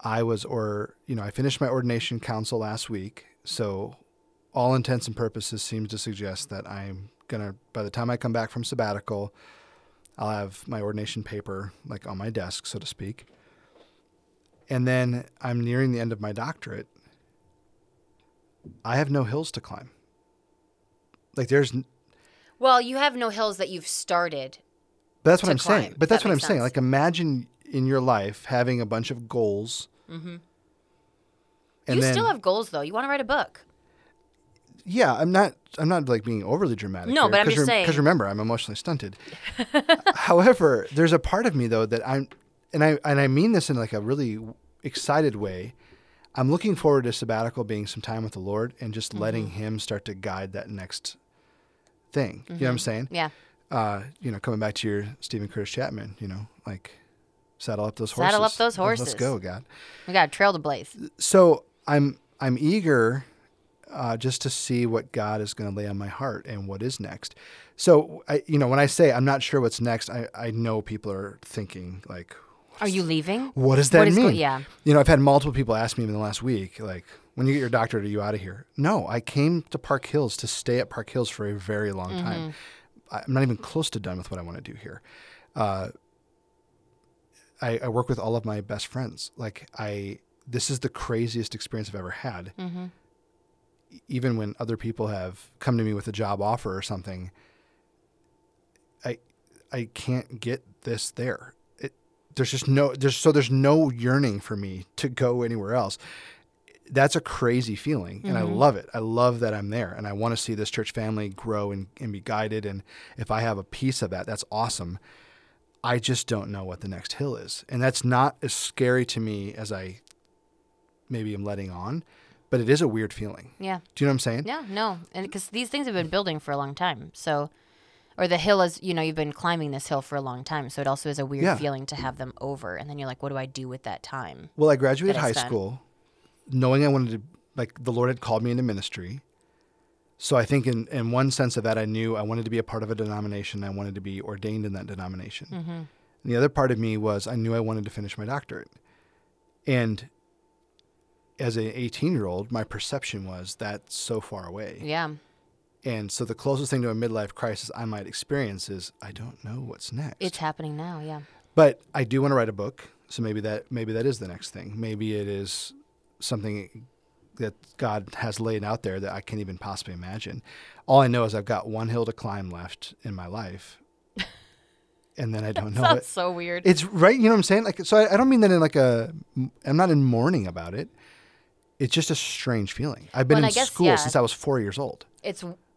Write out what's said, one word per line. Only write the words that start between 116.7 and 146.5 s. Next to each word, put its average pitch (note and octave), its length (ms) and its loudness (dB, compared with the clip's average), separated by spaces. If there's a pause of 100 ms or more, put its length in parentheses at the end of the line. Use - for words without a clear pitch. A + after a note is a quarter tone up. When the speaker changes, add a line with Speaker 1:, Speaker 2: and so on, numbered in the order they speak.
Speaker 1:
the G2+ 80 -10
next F#2+ 260 -10
hill C#3 220 -4
is, - 340 -12
and B2 120 -2
that's C3 220 0
not B2+ 380 4
as C3 100 -4
scary B2+ 540 2
to - 140 -6
me G#2 340 -6
as G#2+ 180 -8
I F#2+ 280 -10 (1080)
maybe A2 260 -4
am G2 100 -6
letting G2 260 -6
on, G2 340 -8 (460)
but B2+ 100 2
it A2+ 80 0
is D3+ 140 6
a D3+ 60 4
weird A2 260 -2
feeling. - 440 -12
Speaker 2:
Yeah. F#3+ 220 -6 (140)
Speaker 1:
Do C#3+ 100 0
you - 20 6
know C#3+ 40 6
what C3+ 40 4
I'm C3 60 2
saying? A#2+ 260 -2
Speaker 2:
Yeah, C#4+ 220 -6
no, G3 300 -4 (140)
and F#3+ 200 -8
'cause F#3+ 160 -8
these A#3 220 -6
things C#4+ 160 -4
have A#3 80 -4
been F3 160 0
building F3+ 280 -2
for D3 140 -8
a C#3+ 60 -2
long C#3+ 160 -6
time, D#3 400 -4
so, D3 340 -2 (720)
or F3+ 100 2
the F3 80 2
hill F#3+ 240 4
is, F3 220 2
you F#3 100 -4
know, E3 80 0
you've D#3+ 160 -2
been D3+ 160 -2
climbing E3 380 -2
this C#3 180 -8
hill C#3 140 -2
for - 140 -8
a C#3+ 60 -2
long B2+ 220 -8
time, C#3+ 240 -6
so C#3 140 -8
it C#3 40 0
also C#3 220 -2
is C#3+ 100 -4
a C#3 60 -2
weird C#3 200 -2
Speaker 1:
Yeah. F3+ 120 4
Speaker 2:
feeling C3+ 300 -4
to D3+ 100 -10
have B2+ 220 -6
them B2+ 240 -10
over, C3 340 -6
and C#3 140 -10
then D3 80 -10
you're C#3 100 -8
like, B2+ 140 -12
"What C#3 80 -6
do C#3 80 -6
I C3 80 -6
do C3 220 -10
with B2+ 160 -12
that G#2 180 -10
time E2+ 520 -12
Speaker 1:
Well, D3+ 140 6
I C#3+ 80 8
graduated C#3 400 4
Speaker 2:
that D#3 40 0
I C#3+ 80 2
Speaker 1:
high A2+ 40 2
Speaker 2:
spent?" B2 160 0
Speaker 1:
school A#2 320 -4 (680)
knowing C3 340 4
I D3 40 6
wanted C3 240 4
to, A2 100 -6 (340)
like, B2 260 -6
the A#2+ 80 -4
Lord B2 200 2
had A#2+ 100 -4
called A2 220 0
me A#2+ 80 0
into B2 120 0
ministry. G2+ 600 -4 (960)
So - 180 0
I A#2+ 80 6
think C3 220 2
in, A#2 220 0
in A#2 220 -2
one C3 200 4
sense B2+ 260 0
of A2+ 80 -4
that, A2 140 2
I A2 80 0
knew A2 300 -2
I G#2+ 40 -2
wanted A2 240 -2
to A2 60 -4
be A2+ 80 0
a A2+ 40 0
part A2 200 -6
of G#2+ 80 -6
a A2+ 40 0
denomination. G#2 680 -6
I G2 60 -6
wanted G2 240 -6
to G2 80 -10
be G2 180 -8
ordained G#2+ 460 -6
in G2 80 -6
that G2 120 -10
denomination. F#2 640 -10
Speaker 2:
Mm-hmm. E3+ 200 -10
Speaker 1:
And E3 160 -10 (360)
the A#2+ 140 0
other C3 140 4